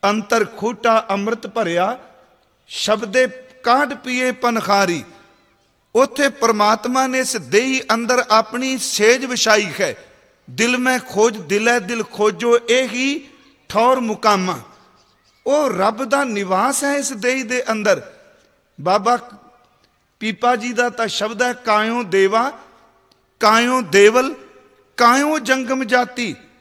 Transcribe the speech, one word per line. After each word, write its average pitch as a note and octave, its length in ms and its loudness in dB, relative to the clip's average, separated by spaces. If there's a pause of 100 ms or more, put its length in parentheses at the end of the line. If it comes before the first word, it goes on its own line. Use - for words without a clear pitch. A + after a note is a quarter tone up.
"ਅੰਤਰ G#3+ 400 0
ਖੂਟਾ A3+ 640 -2
ਅੰਮ੍ਰਿਤ G#3+ 360 -4
ਭਰਿਆ, F#3+ 520 -2 (680)
ਸ਼ਬਦੇ A3 600 0 (360)
ਕਾਢ C4+ 320 2
ਪੀਏ B3+ 380 -4
ਪਨਖਾਰੀ।" G3 720 0 (920)
ਉੱਥੇ C#4 340 2
ਪਰਮਾਤਮਾ A3+ 800 0
ਨੇ B3+ 120 -2
ਇਸ B3+ 180 -4
ਦੇਹ A3 460 0 (120)
ਅੰਦਰ A#3+ 360 0
ਆਪਣੀ B3 480 0
ਸੇਜ A#3 460 2
ਵਿਛਾਈ G#3+ 560 0
ਹੈ। D3+ 160 -2 (540)
"ਦਿਲ A#3 280 0
ਮੈਂ B3+ 200 0
ਖੋਜ G#3+ 380 0
ਦਿਲ G3+ 320 -2
ਹੈ, A#3+ 100 2
ਦਿਲ A3 240 -4
ਖੋਜੋ, G#3+ 560 0 (120)
ਇਹੀ B3+ 580 -2 (400)
ਠੌਰ B3 320 2
ਮੁਕਾਮਾ।" G3 600 0 (880)
ਉਹ C#4+ 240 2
ਰੱਬ G#3+ 340 -2
ਦਾ C#4 200 0
ਨਿਵਾਸ G#3 600 -2
ਹੈ C#4 120 -2
ਇਸ C#4 160 -4
ਦੇਹ B3+ 320 -4
ਦੇ A#3+ 280 -4
ਅੰਦਰ। G#3 400 -2 (680)
ਬਾਬਾ G3+ 380 0 (1000)
ਪੀਪਾ A3+ 360 0
ਜੀ A#3 160 -6
ਦਾ A#3+ 160 0
ਤਾਂ A#3 180 -4
ਸ਼ਬਦ G#3 360 -4
ਹੈ, B3 100 0
"ਕਾਇਓ A3+ 500 -2
ਦੇਵਾ, G3 500 2 (880)
ਕਾਇਓ A#3 400 4
ਦੇਵਲ, A3 540 4 (600)
ਕਾਇਓ C#4 420 4
ਜੰਗਮ C4 460 -2
ਜਾਤੀ।" A#3+ 500 -2 (260)